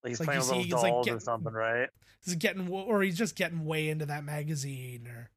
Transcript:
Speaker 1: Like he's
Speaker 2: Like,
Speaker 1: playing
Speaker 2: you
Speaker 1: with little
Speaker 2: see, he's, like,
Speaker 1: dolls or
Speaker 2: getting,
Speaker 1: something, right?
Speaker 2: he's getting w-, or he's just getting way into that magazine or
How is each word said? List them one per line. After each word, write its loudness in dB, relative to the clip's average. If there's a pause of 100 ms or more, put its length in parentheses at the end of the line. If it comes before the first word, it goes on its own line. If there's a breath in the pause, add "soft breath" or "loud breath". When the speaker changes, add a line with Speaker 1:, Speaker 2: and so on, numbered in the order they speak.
Speaker 1:
Like -4
he's -4
Speaker 2:
Like, 0
Speaker 1:
playing 2
Speaker 2:
you 4
Speaker 1:
with 2
little 2
Speaker 2:
see, -2
he's, 4
like, 6
Speaker 1:
dolls 4
or 2
Speaker 2:
getting, -2
Speaker 1:
something, -2
right? 0 (360 soft breath)
Speaker 2:
he's -4
getting 0
w-, -4
or 4
he's 2
just 0
getting -2
way 0
into -2
that -4
magazine -6
or -14